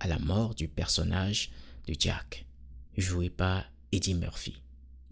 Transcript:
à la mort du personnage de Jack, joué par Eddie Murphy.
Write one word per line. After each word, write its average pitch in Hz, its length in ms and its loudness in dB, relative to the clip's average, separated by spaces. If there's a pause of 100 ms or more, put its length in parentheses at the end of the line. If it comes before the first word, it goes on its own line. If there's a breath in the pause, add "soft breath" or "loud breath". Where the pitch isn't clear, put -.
à 92 80 2
la 78 100 4
mort 107 360 4
du 78 120 0
personnage 85 840 2 (360 loud breath)
de - 100 -2
Jack, - 480 -2 (520)
joué 90 320 2
par 92 340 2 (300)
Eddie 92 220 4
Murphy. - 460 -2 (500)